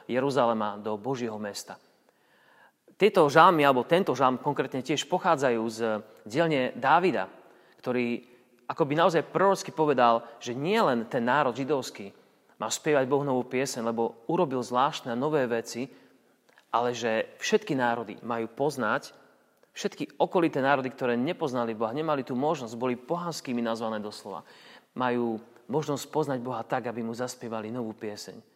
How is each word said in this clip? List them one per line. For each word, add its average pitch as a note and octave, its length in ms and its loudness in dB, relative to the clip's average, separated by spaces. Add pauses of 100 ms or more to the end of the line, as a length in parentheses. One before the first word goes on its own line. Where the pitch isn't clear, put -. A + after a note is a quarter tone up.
(120)
Jeruzalema, A#2 640 0
do G#2 240 -6
Božieho A#2 400 -6
mesta. G#2 400 -12 (1160)
Tieto F#3 320 6
žalmy, D#3+ 320 8
alebo C3+ 240 4
tento E3 320 2
žalm B2+ 240 2
konkrétne C#3 400 -4
tiež C#3 240 -2
pochádzajú C#3+ 640 2
z A2 320 -2 (240)
dielne C3+ 480 0
Dávida, C3+ 560 2 (560)
ktorý A#2+ 400 -2 (400)
akoby D3 320 0
naozaj E3 320 4
prorocky F#3+ 400 2
povedal, B2+ 560 4 (160)
že A#2+ 160 -8
nie F3+ 240 0
len B2+ 240 2
ten B2 160 -4
národ B2 320 2
židovský B2+ 560 -4 (480)
má G#2+ 160 -4
spievať D3 320 2
Bohu C3+ 160 2
novú C3 240 0
pieseň, C3 400 -2
lebo A#2 480 -2
urobil C#3 320 0
zvláštne B2+ 480 0
nové C#3 320 0
veci, A#2 480 -4 (800)
ale A#2+ 240 0
že A2 400 -2
všetky G#3 400 0
národy A#2 480 0
majú A#2 240 -4
poznať, C3 640 -2 (640)
všetky - 400 -8
okolité D#3+ 480 0
národy, C3+ 240 2
ktoré A#2+ 320 -2
nepoznali B2 560 -2
Boha, A2 160 -2
nemali D3 320 -2
tú - 80 -8
možnosť, B2+ 480 -4
boli B2+ 160 0
pohanskými E3 640 -6
nazvané A2+ 400 -4
doslova, G2+ 400 -12 (560)
majú A#2+ 400 0 (320)
možnosť C#3+ 400 -4
poznať C#3 320 -2
Boha A#2 240 -6
tak, B2 240 -4
aby A#2 160 -6
mu A2+ 80 -6
zaspievali A#2 560 -8
novú A#2 240 -6
pieseň, G#2 480 -12 (160)